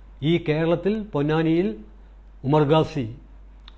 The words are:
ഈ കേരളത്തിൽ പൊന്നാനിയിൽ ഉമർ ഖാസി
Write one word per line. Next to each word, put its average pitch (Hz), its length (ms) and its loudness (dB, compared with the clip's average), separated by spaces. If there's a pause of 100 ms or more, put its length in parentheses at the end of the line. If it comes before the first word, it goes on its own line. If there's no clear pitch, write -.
(220)
ഈ 151 160 2
കേരളത്തിൽ 170 560 0 (180)
പൊന്നാനിയിൽ 160 560 0 (760)
ഉമർ 147 200 4
ഖാസി 151 420 0 (720)